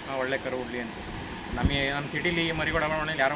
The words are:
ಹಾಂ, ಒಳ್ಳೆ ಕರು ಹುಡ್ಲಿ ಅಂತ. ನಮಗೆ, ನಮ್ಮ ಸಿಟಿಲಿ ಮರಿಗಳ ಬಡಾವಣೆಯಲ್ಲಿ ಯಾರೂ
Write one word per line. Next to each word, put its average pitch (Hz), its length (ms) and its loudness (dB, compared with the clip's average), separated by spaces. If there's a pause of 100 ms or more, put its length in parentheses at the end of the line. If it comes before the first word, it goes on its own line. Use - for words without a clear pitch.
ಹಾಂ, 135 140 -2
ಒಳ್ಳೆ 131 220 0
ಕರು 127 160 -2
ಹುಡ್ಲಿ 120 240 -4
ಅಂತ. 113 100 -8 (640)
ನಮಗೆ, 139 220 4 (160)
ನಮ್ಮ 143 160 -2
ಸಿಟಿಲಿ 165 320 2 (160)
ಮರಿಗಳ 156 240 2
ಬಡಾವಣೆಯಲ್ಲಿ 156 400 2
ಯಾರೂ 139 120 4